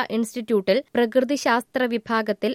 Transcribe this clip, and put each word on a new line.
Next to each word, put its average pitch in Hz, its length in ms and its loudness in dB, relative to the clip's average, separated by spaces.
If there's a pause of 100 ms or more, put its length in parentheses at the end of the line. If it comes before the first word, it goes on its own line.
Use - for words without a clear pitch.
ഇൻസ്റ്റിറ്റ്യൂട്ടിൽ 220 680 0 (140)
പ്രകൃതിശാസ്ത്ര 247 960 0
വിഭാഗത്തിൽ 220 680 -2